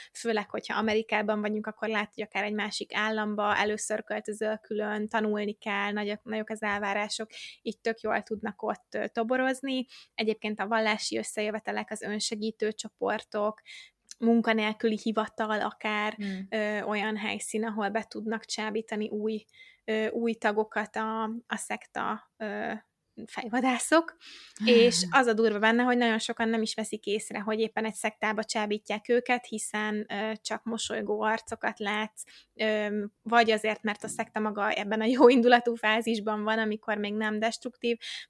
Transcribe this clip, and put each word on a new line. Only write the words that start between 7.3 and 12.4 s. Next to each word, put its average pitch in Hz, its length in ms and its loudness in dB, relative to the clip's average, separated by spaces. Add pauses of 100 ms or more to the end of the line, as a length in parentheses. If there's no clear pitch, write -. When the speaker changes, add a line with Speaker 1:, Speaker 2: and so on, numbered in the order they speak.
Speaker 1:
így - 180 -6
tök 226 200 -2
jól 214 220 0
tudnak 208 400 -6
ott, 208 320 -6
ö, 208 140 -2
toborozni. 262 800 0 (280)
Egyébként 214 460 -2
a 190 60 -2
vallási 220 520 0
összejövetelek, 214 720 -4
az 220 120 -8
önsegítő 214 680 -4